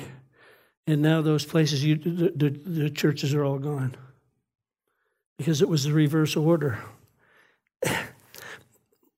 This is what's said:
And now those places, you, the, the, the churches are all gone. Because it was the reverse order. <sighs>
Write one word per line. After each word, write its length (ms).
And 140
now 220
those 240
places, 360
you, 140
the, 400
the, 140
the 400
churches 420
are 120
all 140
gone. 380
Because 220
it 80
was 140
the 100
reverse 420
order. 420
<sighs> 60